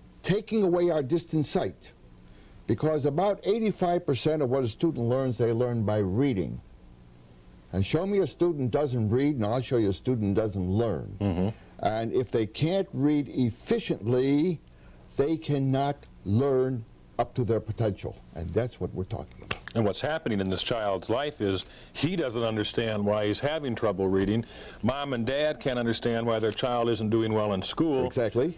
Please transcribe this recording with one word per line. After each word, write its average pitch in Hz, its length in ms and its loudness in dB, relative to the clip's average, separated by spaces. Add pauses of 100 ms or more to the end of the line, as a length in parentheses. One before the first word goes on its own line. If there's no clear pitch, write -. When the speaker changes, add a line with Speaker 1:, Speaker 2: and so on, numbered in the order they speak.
(220)
Speaker 1:
taking 214 400 0
away 175 280 4
our 156 120 2
distant 156 440 -2
sight. - 460 -4 (760)
Because 147 400 2
about 185 380 2
eighty-five 185 600 2
percent 151 380 2
of 123 80 2
what 135 140 2
a 117 40 0
student 127 380 0
learns, 127 320 2
they 117 120 4
learn 120 320 0
by 107 140 2
reading. 95 640 0 (1120)
And 95 140 0
show 160 200 0
me 202 120 0
a 185 80 4
student 143 440 0
doesn't 127 380 0
read, 139 280 2
and 107 100 0
I'll 120 160 0
show 123 160 0
you 107 100 4
a 95 60 2
student 107 400 0
doesn't 95 360 0
learn. 98 480 0
Speaker 2:
Mm-hmm. 95 300 0 (300)
Speaker 1:
And 110 340 -2
if 123 180 0
they 113 140 0
can't 175 480 -2
read 143 380 0
efficiently, 139 1300 0 (560)
they 156 220 0
cannot 139 580 0 (300)
learn 127 580 2 (340)
up 120 160 -2
to 123 100 0
their 107 160 0
potential. 104 540 -4 (220)
And 85 160 -8
that's 120 260 -2
what 90 140 -6
we're 95 120 -4
talking - 380 -8
about. - 160 -8 (160)
Speaker 2:
And 113 100 2
what's 98 160 0
happening 147 400 -2
in 95 80 0
this 92 140 -2
child's 104 480 -2
life 143 320 -2
is 98 240 0 (260)
he 180 240 -2
doesn't 120 260 -2
understand 110 640 0
why 104 220 2
he's 104 120 0
having 143 360 -2
trouble 98 340 0
reading. 98 360 2 (380)
Mom 139 300 -2
and 117 140 -2
dad 143 340 -2
can't 127 180 -2
understand 117 480 0
why 113 120 0
their 110 140 0
child 120 360 0
isn't 110 220 0
doing 110 220 2
well 107 200 2
in 95 80 0
school. 131 460 0
Speaker 1:
Exactly. 123 520 0